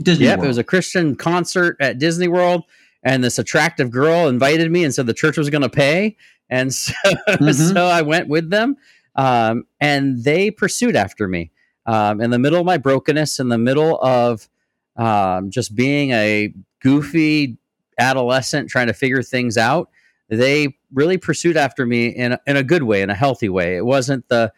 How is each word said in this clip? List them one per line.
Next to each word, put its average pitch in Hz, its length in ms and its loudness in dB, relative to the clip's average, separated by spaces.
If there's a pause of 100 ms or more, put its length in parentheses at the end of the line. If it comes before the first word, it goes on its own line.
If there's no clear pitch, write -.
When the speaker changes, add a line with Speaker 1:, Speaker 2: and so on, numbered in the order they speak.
Speaker 1:
Disney 160 240 4
Speaker 2:
Yep, 185 120 2
Speaker 1:
World. 180 80 -2
Speaker 2:
it - 20 0
was 120 100 0
a 117 60 0
Christian 170 500 -2
concert 175 640 -2
at 127 180 -2
Disney 170 300 0
World, 175 360 0 (380)
and 131 200 2
this 120 160 -2
attractive 151 520 0
girl 160 380 2
invited 147 420 2
me 175 140 2
and 135 100 -2
said 131 120 -2
the 113 80 0
church 151 220 -2
was 147 140 -2
gonna 143 180 0
pay, 165 480 0 (320)
and 127 260 -2
<laughs> - 80 -6
so, - 100 -6 (360)
Speaker 1:
Mm-hmm. 151 240 2 (220)
Speaker 2:
so 180 120 2
I 170 160 2
went 156 260 -2
with 160 220 -2
them, 226 260 0 (400)
um, 120 480 2 (160)
and 139 440 0
they 175 260 2
pursued 208 460 -2
after 101 320 -2
me. 85 220 -6 (340)
Um, 107 360 0
in 117 100 0
the 120 80 2
middle 147 200 2
of 175 80 -2
my 180 120 2
brokenness, 139 600 0
in 127 100 -2
the 117 100 0
middle 143 440 0
of, 120 460 0 (480)
um, 98 540 0
just 104 240 -6
being 139 380 0
a 107 400 0 (280)
goofy 147 800 0 (400)
adolescent 127 720 0
trying 123 160 0
to 113 80 0
figure 131 280 -2
things 123 360 -4
out, 131 320 0 (380)
they 135 480 0 (160)
really 160 260 2
pursued 170 380 0
after 139 300 0
me 120 220 2
in 123 240 -2
a, 123 140 -4
in 139 100 0
a 139 60 0
good 156 200 0
way, 107 200 2
in 98 80 -2
a 101 40 -2
healthy 120 340 -2
way. 90 280 -2
It 90 100 -4
wasn't 131 420 -2
the, 117 300 0